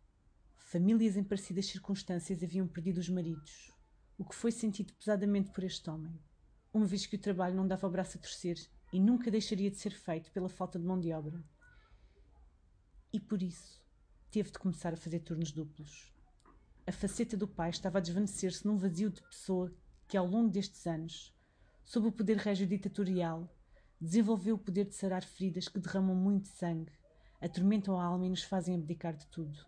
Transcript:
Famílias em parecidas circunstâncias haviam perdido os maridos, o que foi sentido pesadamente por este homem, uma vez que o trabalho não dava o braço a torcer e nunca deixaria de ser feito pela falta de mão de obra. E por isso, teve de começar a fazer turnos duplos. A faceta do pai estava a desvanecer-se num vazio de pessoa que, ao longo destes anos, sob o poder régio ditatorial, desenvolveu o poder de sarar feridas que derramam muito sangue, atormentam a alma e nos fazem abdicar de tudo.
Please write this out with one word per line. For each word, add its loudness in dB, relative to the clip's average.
Famílias 4
em 2
parecidas -2
circunstâncias -4
haviam 0
perdido -2
os -2
maridos, -4
o -4
que -12
foi -2
sentido -2
pesadamente 2
por -6
este -4
homem, -6
uma 6
vez 0
que -8
o 0
trabalho 0
não 2
dava 0
o 0
braço -2
a -16
torcer -4
e 2
nunca 6
deixaria 0
de -8
ser -4
feito -6
pela -2
falta -6
de -4
mão 2
de 0
obra. -6
E -2
por -2
isso, -8
teve 0
de -14
começar -2
a -4
fazer -4
turnos -4
duplos. -12
A -2
faceta -2
do -2
pai -2
estava -2
a 0
desvanecer-se 0
num 4
vazio 2
de -8
pessoa -4
que, 0
ao 4
longo 4
destes -2
anos, -6
sob 2
o 0
poder 2
régio 2
ditatorial, 0
desenvolveu 4
o 0
poder 0
de -10
sarar -2
feridas -4
que -6
derramam 2
muito 4
sangue, -4
atormentam 2
a 0
alma 2
e 2
nos -2
fazem 0
abdicar -2
de -16
tudo. -8